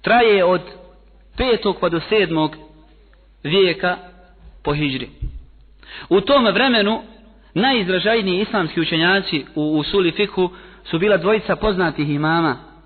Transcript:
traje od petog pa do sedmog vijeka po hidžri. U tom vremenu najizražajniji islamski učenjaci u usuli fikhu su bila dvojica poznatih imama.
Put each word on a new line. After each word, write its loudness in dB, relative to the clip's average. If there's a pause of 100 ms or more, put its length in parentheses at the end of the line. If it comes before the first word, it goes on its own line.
traje 4
od 4 (760)
petog 0
pa 0
do 0
sedmog 0 (880)
vijeka 0 (640)
po -2
hidžri. -4 (1000)
U 4
tom 2
vremenu 0 (520)
najizražajniji 0
islamski -2
učenjaci 0 (100)
u 0
usuli 0
fikhu -2 (400)
su -2
bila 2
dvojica 0
poznatih -2
imama. 0 (300)